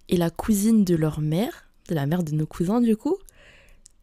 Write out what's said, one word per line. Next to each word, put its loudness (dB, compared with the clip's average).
et 0
la 0
cousine 2
de 2
leur 0
mère, -4
de -2
la -2
mère 0
de -6
nos -2
cousins, -2
du 2
coup, -4